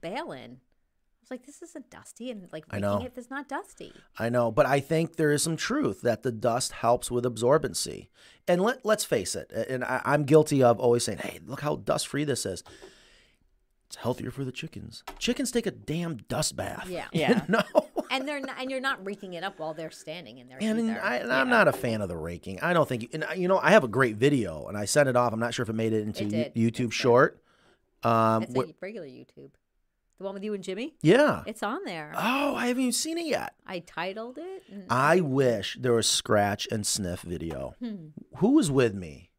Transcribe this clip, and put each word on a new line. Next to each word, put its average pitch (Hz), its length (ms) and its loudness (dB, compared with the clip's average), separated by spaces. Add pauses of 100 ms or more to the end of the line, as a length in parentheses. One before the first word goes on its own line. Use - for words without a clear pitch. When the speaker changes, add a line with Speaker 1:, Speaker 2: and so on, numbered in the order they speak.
Speaker 1:
bale 226 300 -8
in. 120 280 -14
I - 680 -20
was - 20 -10
like, 254 140 -12
"This - 160 -20
isn't 320 280 -18
dusty." - 420 -14
And, 196 220 -14
like, 156 160 -12
Speaker 2:
I - 80 -10
Speaker 1:
raking - 120 -4
Speaker 2:
know. 104 120 0
Speaker 1:
it, 254 160 -10
it's 240 120 -16
not 269 200 -10
dusty. - 420 -10 (260)
Speaker 2:
I 117 120 -2
know. 120 220 2
But 135 140 4
I 139 140 2
think 160 380 -2
there 151 140 2
is 147 120 0
some 160 140 -4
truth 226 440 -4
that 117 220 0
the 127 80 -2
dust 117 420 -2
helps 120 380 0
with 123 140 -2
absorbency. 117 840 0 (400)
And 175 140 4
let, 240 240 0
let's 214 180 2
face 104 320 -2
it, - 180 -10
a-, 113 160 -4
and 127 140 -4
I, 123 220 -2
I'm 147 180 2
guilty 143 400 6
of 120 160 6
always 120 240 4
saying, 104 160 -4
"Hey, - 260 -10
look 135 160 -10
how 147 160 -2
dust-free 139 460 -2
this 139 220 -2
is." 92 180 -6 (1200)
It's - 100 -16
healthier 120 340 -6
for 139 120 -10
the 131 80 -8
chickens. - 520 -14 (140)
Chickens 247 320 -2
take 233 160 0
a 190 60 -2
damn 147 460 -6 (100)
dust - 300 -4
bath. - 320 -8
Speaker 1:
Yeah. 170 200 -8
Speaker 2:
<laughs> - 40 -18
You 160 80 2
Speaker 3:
Yeah. 175 260 4
Speaker 2:
know? 208 160 2 (480)
Speaker 1:
And 269 160 -2
they're 294 140 -6
not, 262 180 -10
and 262 100 -6
you're 262 120 -4
not 254 240 -4
raking 196 280 -8
it 170 120 -8
up 190 140 -8
while 160 140 -6
they're 160 180 -10
standing 156 480 -16
in 123 100 -20
there 127 120 -20
Speaker 2:
And 220 180 0 (100)
Speaker 1:
either. 208 120 -4
Speaker 2:
I, 208 160 -2
and 240 140 -4
I'm 262 160 2
Speaker 3:
Yeah. 247 100 2
Speaker 2:
not 196 120 8
a - 40 0
fan 110 280 -2
of 98 80 -4
the 87 80 -6
raking. 87 440 -8
I 170 120 0
don't 156 140 4
think, 120 260 -6
and, 156 100 -6
uh, 160 120 -6
you 180 120 -2
know, 185 120 4
I 147 120 4
have 208 140 8
a - 20 -2
great 120 300 2
video, 107 500 2
and 101 100 -8
I 104 80 -4
sent 147 220 4
it 123 80 0
off. 123 180 4
I'm 110 60 -4
not 117 140 -2
sure 131 100 -2
if 107 60 -4
it 113 40 -2
made 110 200 0
it 110 100 2
into 107 200 -6
Speaker 1:
It - 20 -2
Speaker 2:
You-, 104 60 -2
Speaker 1:
did. 139 240 -2
Speaker 2:
YouTube 117 120 4
Speaker 1:
It's 113 120 0
there. 120 120 0
Speaker 2:
Short. 127 520 4 (600)
Um, 113 400 4
Speaker 1:
It's 117 100 -10
Speaker 2:
wh- 127 160 0
Speaker 1:
a 151 120 -18
regular 190 260 -12
YouTube. 131 440 -20 (680)
The 185 80 -16
one 196 80 -8
with 196 100 -10
you 214 100 -4
and 190 100 -8
Jimmy? 208 380 -8
Speaker 2:
Yeah. 196 440 6
Speaker 1:
It's - 180 -8
on 285 220 -4
there. 160 300 -10
Speaker 2:
Oh, 269 400 0
I 240 120 -2
haven't 247 140 0
even 254 100 0
seen 320 260 -4
it 339 100 -6
yet. - 260 -4 (120)
Speaker 1:
I 185 140 -8
titled 208 580 -10
it. 370 320 -14
And 196 200 -16
Speaker 2:
I 147 320 6
wish 131 580 2
there 123 140 2
was 113 140 4
scratch 101 640 2
and 107 160 -2
sniff 90 340 -4
video. 76 580 -8
Speaker 1:
Hmm. 202 280 -10 (300)
Speaker 2:
Who 240 180 4
was 254 160 6
with 123 240 4
me? 80 440 -12